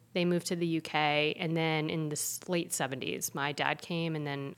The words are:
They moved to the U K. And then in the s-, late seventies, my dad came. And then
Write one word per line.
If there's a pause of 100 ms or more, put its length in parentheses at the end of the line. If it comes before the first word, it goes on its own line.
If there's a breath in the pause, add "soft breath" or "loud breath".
(140)
They
moved
to
the
U
K.
And
then
in
the
s-,
late
seventies,
my
dad
came.
And
then